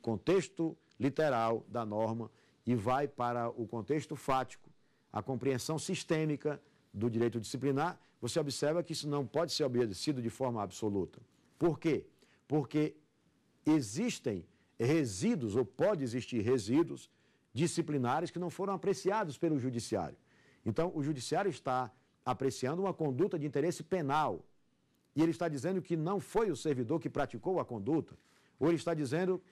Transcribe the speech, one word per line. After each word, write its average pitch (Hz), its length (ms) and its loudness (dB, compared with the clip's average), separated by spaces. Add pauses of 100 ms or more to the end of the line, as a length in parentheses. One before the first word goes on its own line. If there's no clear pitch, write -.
contexto 160 720 0 (240)
literal 123 680 2
da 117 160 -4
norma 110 460 -2 (360)
e 120 80 4
vai 127 340 2
para 120 400 -2
o 117 180 -6
contexto 123 480 -4
fático, - 560 -2 (420)
a 107 100 -4
compreensão 135 560 -2
sistêmica 156 840 -2 (320)
do 113 180 0
direito 117 300 2
disciplinar, 139 580 -2 (220)
você 120 180 -2
observa 151 440 0
que - 100 -8
isso 147 160 -6
não 143 180 0
pode 156 260 -2
ser 156 120 0
obedecido 123 580 0
de 113 80 -2
forma 120 320 -2
absoluta. 98 580 -2 (380)
Por 160 200 2
quê? 139 280 0 (420)
Porque 151 480 2 (680)
existem 139 840 0 (320)
resíduos, 123 800 2
ou 127 80 4
pode 175 380 2
existir 120 380 -2
resíduos 120 720 2 (420)
disciplinares 147 760 0
que - 80 -8
não 175 120 -2
foram 196 220 -4
apreciados 190 680 0
pelo 156 200 2
judiciário. 113 580 -2 (480)
Então, 160 300 0
o 160 80 -2
judiciário 156 480 0
está 127 420 -2 (320)
apreciando 135 580 0
uma 190 120 0
conduta 160 440 0
de 147 80 -2
interesse 147 360 0
penal 143 640 0 (680)
e 147 80 4
ele 165 80 6
está 165 180 -2
dizendo 160 320 -2
que 170 160 -2
não 170 220 0
foi 214 320 0
o 147 60 0
servidor 135 420 0
que 147 120 -4
praticou 143 500 -2
a 123 40 -2
conduta, 120 520 -2 (420)
ou 139 100 2
ele 170 80 4
está 170 180 -2
dizendo 165 460 0 (120)